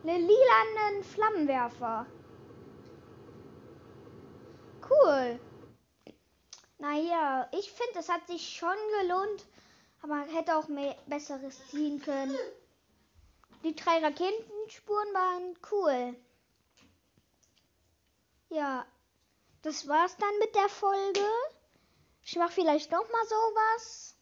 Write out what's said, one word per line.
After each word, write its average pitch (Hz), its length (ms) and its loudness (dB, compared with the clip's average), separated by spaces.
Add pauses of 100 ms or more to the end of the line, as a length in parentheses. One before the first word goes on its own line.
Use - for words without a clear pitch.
Eine 330 160 0
lilanen 427 840 6
Flammenwerfer. 262 1000 0 (2750)
Cool. 277 480 6 (1400)
Naja, 294 720 0
ich 381 180 -6
find, 480 240 -6
es 339 140 -6
hat 339 180 -2
sich - 300 -10
schon 359 200 -2 (240)
gelohnt. 381 460 -2 (560)
Aber 302 140 -4
man 285 120 -4
hätte 330 280 0
auch 311 100 0
mehr, 285 300 -4 (100)
Besseres 277 600 -10
ziehen 294 340 -4
können. 269 340 -4 (1300)
Die 320 140 -4
drei 330 280 2
Raketenspuren 415 1120 -4
waren 359 420 -2 (140)
cool. 254 460 0 (2250)
Ja, 285 340 -2 (800)
das 311 260 -6
war's 330 300 2
dann 415 220 0
mit 440 140 2
der 403 140 4
Folge. 392 580 0 (960)
Ich - 140 -10
mach 339 160 0
vielleicht 311 380 2
noch 415 200 -2
mal 453 160 0
sowas. 440 960 0